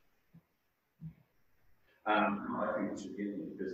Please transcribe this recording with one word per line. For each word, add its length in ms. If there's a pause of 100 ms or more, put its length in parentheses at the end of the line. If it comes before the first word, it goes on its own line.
(2000)
Um, 540
I 180
think 160
it 80
should 160
be, 60 (340)
because, 160